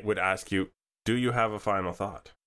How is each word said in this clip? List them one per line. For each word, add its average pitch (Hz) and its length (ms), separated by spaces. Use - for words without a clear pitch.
would 104 160
ask 92 320
you, 95 180
do 117 120
you 123 160
have 113 200
a 107 60
final 95 360
thought? - 400